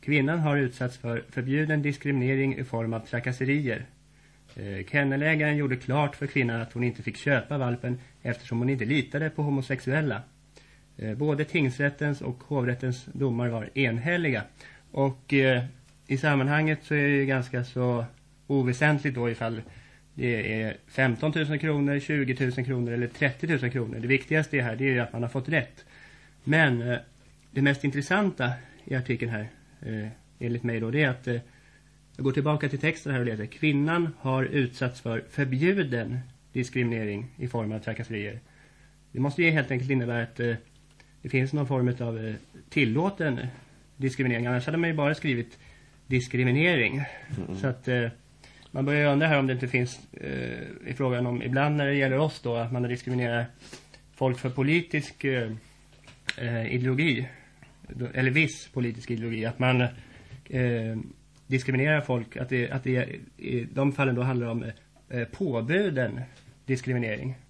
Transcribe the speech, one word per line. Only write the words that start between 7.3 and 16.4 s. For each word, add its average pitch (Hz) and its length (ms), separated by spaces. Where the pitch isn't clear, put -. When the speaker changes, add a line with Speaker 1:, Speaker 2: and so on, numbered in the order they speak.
Speaker 1:
valpen 123 420
eftersom 117 380
hon 123 100
inte 127 160
litade 147 440
på 156 140
homosexuella. 135 800
Eh, 110 180
både 147 300
tingsrättens 143 760
och 127 220
hovrättens 123 640
domar 123 440
var 113 280
enhälliga." 131 680
Och, 139 420
eh, 131 300
i 135 100
sammanhanget 147 680